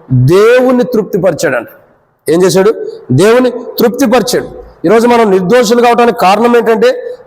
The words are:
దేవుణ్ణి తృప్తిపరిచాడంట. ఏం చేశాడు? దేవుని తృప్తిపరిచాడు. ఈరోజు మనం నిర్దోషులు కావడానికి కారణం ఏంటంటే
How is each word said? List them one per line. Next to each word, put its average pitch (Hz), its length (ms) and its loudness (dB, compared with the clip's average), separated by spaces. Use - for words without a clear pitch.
దేవుణ్ణి 226 720 2
తృప్తిపరిచాడంట. 170 840 -4
ఏం 165 140 0
చేశాడు? 190 320 2
దేవుని 226 380 2
తృప్తిపరిచాడు. 220 1120 -4
ఈరోజు 220 220 2
మనం 233 240 2
నిర్దోషులు 214 520 2
కావడానికి 240 360 2
కారణం 214 380 2
ఏంటంటే 226 580 0